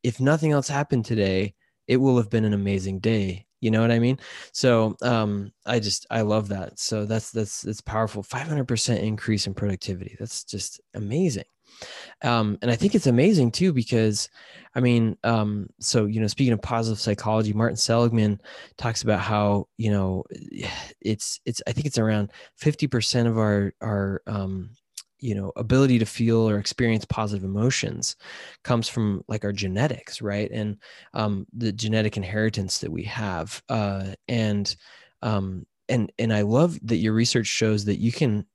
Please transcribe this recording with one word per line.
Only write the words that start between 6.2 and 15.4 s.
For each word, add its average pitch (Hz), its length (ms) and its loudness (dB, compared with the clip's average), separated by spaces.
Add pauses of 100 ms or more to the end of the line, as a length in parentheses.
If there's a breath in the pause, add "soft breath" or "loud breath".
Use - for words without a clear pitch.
love 107 260 0
that. 98 320 -8
So 107 260 -4
that's, 110 260 -4
that's, 110 300 -6
that's 107 200 -8
powerful. 107 420 -4
Five 135 240 -8
hundred 143 220 -2
percent 113 340 0
increase 107 440 -2
in 95 60 -6
productivity. 95 640 -6
That's - 280 -10
just - 340 -10 (140)
amazing. 113 500 -2 (800 loud breath)
Um, 113 380 2
and 120 100 0
I 113 60 2
think 208 180 2
it's 175 120 4
amazing 131 440 6
too, 180 220 2
because, 110 560 2 (460 loud breath)
I 123 40 0
mean, 117 460 4
um, 107 420 0 (140)